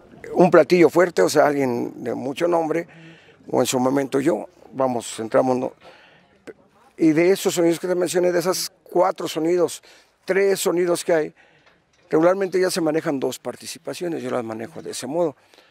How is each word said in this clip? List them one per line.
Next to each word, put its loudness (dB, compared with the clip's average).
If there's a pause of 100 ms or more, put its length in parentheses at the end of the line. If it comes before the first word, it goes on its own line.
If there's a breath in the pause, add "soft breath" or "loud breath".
(340)
un 4
platillo 6
fuerte, 2
o 2
sea, 4
alguien -2
de -6
mucho -4
nombre, -2 (640 loud breath)
o 0
en 2
su -2
momento 0
yo, -2 (240)
vamos, -4
entramos, 2
¿no? -6 (1200 soft breath)
Y 4
de 4
esos -2
sonidos 0
que -6
te -2
mencioné, 0
de 0
esas -4 (120)
cuatro 0
sonidos, -2 (440 soft breath)
tres 0
sonidos 0
que 0
hay, 0 (760 soft breath)
regularmente 2
ya 2
se -4
manejan -2
dos -4
participaciones, -10
yo -8
las -4
manejo -12
de -12
ese -10
modo. -2 (360 soft breath)